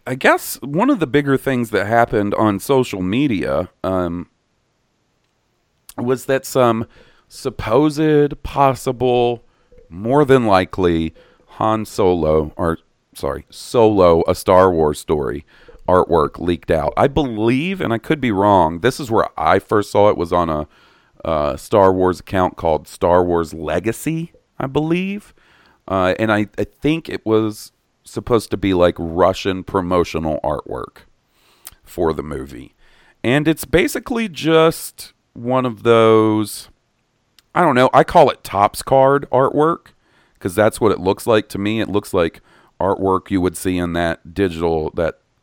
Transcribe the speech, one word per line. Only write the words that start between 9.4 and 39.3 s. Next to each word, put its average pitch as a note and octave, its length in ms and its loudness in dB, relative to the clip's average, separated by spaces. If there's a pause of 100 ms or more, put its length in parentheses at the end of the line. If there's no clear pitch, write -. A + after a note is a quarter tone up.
more A#2 360 0
than B2+ 200 4
likely F2+ 680 2 (340)
Han A2 380 -2
Solo, D#2+ 720 0
or, E2 220 -2 (360)
sorry, C#2 360 -8
Solo, F#2+ 760 4
a F2+ 80 0
Star F#2 360 4
Wars D#2 280 0
story D2 460 -4 (420)
artwork E2 520 2
leaked E2+ 300 -4
out. D#2 280 0
I A2+ 100 2
believe, C#3 720 -2
and C3+ 120 -4
I A2+ 40 -2
could D#3 240 -4
be B2 100 0
wrong, F#2 500 4
this A#2+ 180 0
is C#3 100 -10
where A2 180 0 (120)
I E2+ 200 2
first G#2 320 -2
saw G#2 180 4
it, - 80 0
was E2+ 160 -6
on F2 160 0
a, D2+ 180 -4 (580)
uh, D2 320 -2
Star F#2+ 360 4
Wars F#2 260 0
account F#2 380 -2
called D#2 300 -2
Star F2+ 360 2
Wars E2+ 300 -2
Legacy, F#2 800 -6 (260)
I C3+ 80 -6
believe. F3 680 -4 (540)
Uh, F#2 320 0
and A2 120 0
I, G#2 160 0 (100)
I G#2 80 -4
think D#3+ 440 -4
it - 160 -10
was A2 460 -2 (320)
supposed - 480 -4
to A2 60 -4
be, G2 160 0
like, F2 260 4
Russian F2+ 640 -2
promotional F2 800 -2
artwork - 600 -10 (800)
for E2 300 -4
the D2 100 -8
movie. C#2 520 -14 (480)
And D3 240 0
it's D#3 180 -2
basically A#3 640 -2
just D#3+ 840 0 (200)
one B2+ 320 -4
of G#2+ 180 -8
those, A2 840 2 (880)
I E3 60 2
don't D#3 140 2
know, B2+ 180 4
I C#3+ 100 6
call D#3 260 4
it - 140 -6
Topps - 380 0
card C#3 500 2